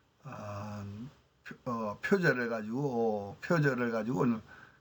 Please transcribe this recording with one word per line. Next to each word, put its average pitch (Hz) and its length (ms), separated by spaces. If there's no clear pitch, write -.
어, 104 640
표-, - 140
어, 107 300
표제를 156 480
가지고, 113 840
어, - 100
표제를 135 500
가지고 117 300
오늘 117 200